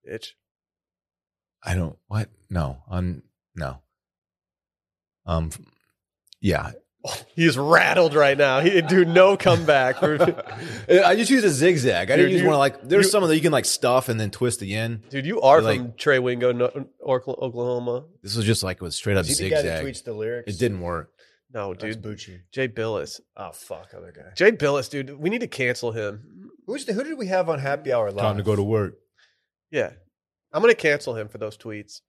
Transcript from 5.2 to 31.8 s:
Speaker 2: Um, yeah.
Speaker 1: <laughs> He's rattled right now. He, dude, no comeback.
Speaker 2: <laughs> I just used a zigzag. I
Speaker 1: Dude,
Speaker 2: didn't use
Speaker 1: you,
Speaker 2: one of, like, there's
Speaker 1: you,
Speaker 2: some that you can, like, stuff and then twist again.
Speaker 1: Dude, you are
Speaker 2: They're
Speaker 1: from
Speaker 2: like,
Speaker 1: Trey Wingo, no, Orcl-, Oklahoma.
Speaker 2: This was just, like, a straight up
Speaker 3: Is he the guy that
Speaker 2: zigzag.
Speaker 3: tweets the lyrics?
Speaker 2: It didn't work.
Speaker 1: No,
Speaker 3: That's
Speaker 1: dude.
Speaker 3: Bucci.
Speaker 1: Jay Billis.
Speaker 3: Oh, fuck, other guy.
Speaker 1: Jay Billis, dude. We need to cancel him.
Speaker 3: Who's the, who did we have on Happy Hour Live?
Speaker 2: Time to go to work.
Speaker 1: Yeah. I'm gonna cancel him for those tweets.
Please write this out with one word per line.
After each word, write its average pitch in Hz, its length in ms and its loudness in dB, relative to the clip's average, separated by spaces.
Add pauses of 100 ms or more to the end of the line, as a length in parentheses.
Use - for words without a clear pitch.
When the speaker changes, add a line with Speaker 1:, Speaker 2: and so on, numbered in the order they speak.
Speaker 2:
Um, 80 240 -2 (920)
yeah. 87 320 -2 (320)
Speaker 1:
<laughs> - 320 -14
He's 165 200 2
rattled 165 580 4
right 143 220 4
now. 139 240 2
He, 185 200 4
dude, 170 280 4
no 185 280 8
comeback. 151 680 2
Speaker 2:
<laughs> - 0 -
I 160 1120 2
just 226 140 0
used 262 140 4
a 196 60 6
zigzag. 127 600 2
I 139 60 2
Speaker 1:
Dude, 175 80 6
Speaker 2:
didn't - 80 2
use 175 100 2
Speaker 1:
you, 185 40 4
Speaker 2:
one 156 80 4
of, 143 40 2
like, 139 240 0
there's 190 240 4
Speaker 1:
you, 190 40 2
Speaker 2:
some 196 160 2
that 160 100 4
you 156 60 2
can, 160 100 2
like, 123 140 2
stuff 127 420 0
and 113 100 -2
then 107 120 -2
twist 120 320 -4
again. 110 480 -6
Speaker 1:
Dude, 139 160 -8
you 196 140 -4
are 143 200 8
Speaker 2:
They're 110 160 0
Speaker 1:
from 123 100 -6
Speaker 2:
like, 117 120 -14
Speaker 1:
Trey 139 200 2
Wingo, 123 340 0
no, 123 160 0 (380)
Orcl-, 131 340 -4
Oklahoma. 123 640 -6 (180)
Speaker 2:
This 101 140 -10
was 113 80 -2
just, 110 180 0
like, 92 200 -8
a 85 80 -10
straight 101 260 -2
up 90 100 0
Speaker 3:
Is - 120 -2
he 95 100 -4
the - 60 -2
guy 151 80 0
that 82 160 -4
Speaker 2:
zigzag. 78 80 -6
Speaker 3:
tweets - 180 -14
the 120 80 -12
lyrics? 110 420 -8
Speaker 2:
It 85 40 -14
didn't 101 220 -2
work. 87 320 -8 (400)
Speaker 1:
No, 101 200 -8
Speaker 3:
That's 107 240 -10
Speaker 1:
dude. 110 60 -18
Speaker 3:
Bucci. 98 380 -16 (120)
Speaker 1:
Jay 131 140 -4
Billis. 110 540 -8 (160)
Speaker 3:
Oh, 90 160 -14
fuck, - 440 -18
other 87 180 -20
guy. - 200 -20
Speaker 1:
Jay 190 160 4
Billis, 143 380 -2
dude. 139 300 -10
We 156 120 -4
need 233 100 -4
to 240 80 -8
cancel 123 440 -4
him. 107 580 -10 (160)
Speaker 3:
Who's 269 180 -8
the, 240 80 -6
who 226 120 -4
did 311 120 -12
we 226 120 -10
have 185 200 0
on 160 100 -2
Happy 139 340 -4
Hour 110 180 0
Live? 101 120 -6
Speaker 2:
Time 104 140 0
to 104 60 -4
go 104 140 0
to 101 60 0
work. 101 340 -2 (760)
Speaker 1:
Yeah. 120 220 -4 (600)
I'm 151 100 -2
gonna 226 120 6
cancel 143 420 -2
him 107 120 -8
for 110 100 -18
those 107 180 -10
tweets. 107 520 -16